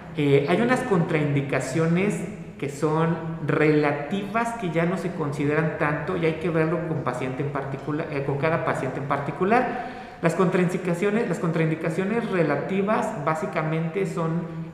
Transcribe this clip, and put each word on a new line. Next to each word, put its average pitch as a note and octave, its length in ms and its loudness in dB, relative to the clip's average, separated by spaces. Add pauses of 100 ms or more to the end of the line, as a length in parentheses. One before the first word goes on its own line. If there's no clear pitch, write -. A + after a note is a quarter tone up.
(160)
Eh, C#3+ 320 4
hay F3+ 140 4
unas B3 180 4
contraindicaciones D#3+ 1400 2 (400)
que - 120 -4
son E3 440 2 (320)
relativas, D3+ 1080 2
que F3+ 160 -4
ya E3 160 2
no F#3 100 0
se F#3 140 -4
consideran D3+ 680 0
tanto D3+ 380 -2
y E3 80 0
hay D#3+ 100 2
que F3+ 140 -4
verlo E3 400 0
con C3+ 140 -2
paciente B2+ 400 -4
en C#3 80 -2
particula-, D3 600 -4
eh, C#3 140 -4
con C#3+ 140 -2
cada D#3+ 260 0
paciente C3+ 360 -2
en C3+ 60 -6
particular. - 1000 0 (160)
Las E3+ 120 2
contraindicaciones, F3+ 920 2
las E3+ 100 -2
contraindicaciones E3+ 920 0
relativas F#3+ 960 2
básicamente E3 800 0
son E3 680 -2